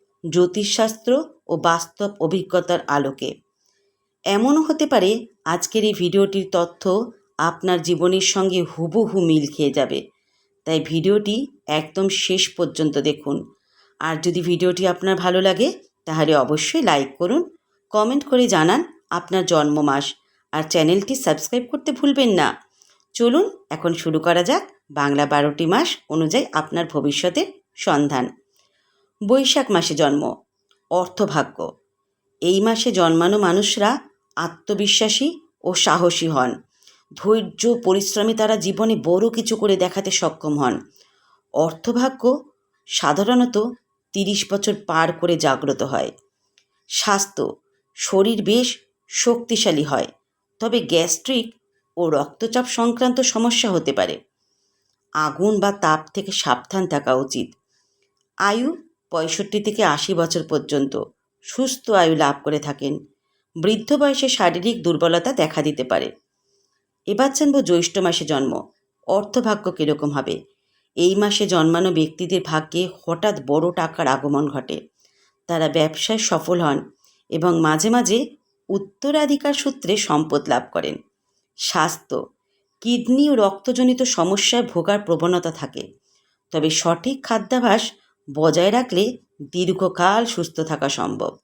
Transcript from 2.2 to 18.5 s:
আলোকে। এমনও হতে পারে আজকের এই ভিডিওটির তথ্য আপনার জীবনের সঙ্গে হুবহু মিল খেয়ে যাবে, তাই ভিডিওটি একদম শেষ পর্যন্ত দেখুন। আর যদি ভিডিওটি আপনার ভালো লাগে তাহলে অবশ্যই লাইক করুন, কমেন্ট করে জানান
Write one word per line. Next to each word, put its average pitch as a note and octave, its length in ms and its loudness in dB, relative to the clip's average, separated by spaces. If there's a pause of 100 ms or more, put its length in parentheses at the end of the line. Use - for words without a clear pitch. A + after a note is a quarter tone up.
আলোকে। C#3 420 -2 (960)
এমনও A#3+ 380 4
হতে D#4 240 0
পারে G#3 240 4 (340)
আজকের F3 380 -2
এই G#3+ 140 0
ভিডিওটির G3 540 0
তথ্য F3 320 -2 (560)
আপনার E3+ 420 0
জীবনের F3+ 460 0
সঙ্গে F#3 400 0
হুবহু F3 540 -2
মিল D#3 300 4
খেয়ে C#3+ 260 -2
যাবে, B2 220 0 (680)
তাই D#3+ 160 0
ভিডিওটি G3+ 520 0 (360)
একদম D#3 340 -2 (120)
শেষ F#3 340 -2
পর্যন্ত D#3+ 500 -2
দেখুন। C#3+ 360 -4 (640)
আর D#3+ 220 -4
যদি F3 200 -2
ভিডিওটি F3 460 0
আপনার F3+ 280 0
ভালো F3+ 260 0
লাগে F#3+ 260 2 (360)
তাহলে D#3+ 320 2
অবশ্যই D3+ 480 0
লাইক C#3+ 340 2
করুন, F#3 240 0 (520)
কমেন্ট A#3+ 340 0
করে B3 200 4
জানান F#3+ 340 4 (280)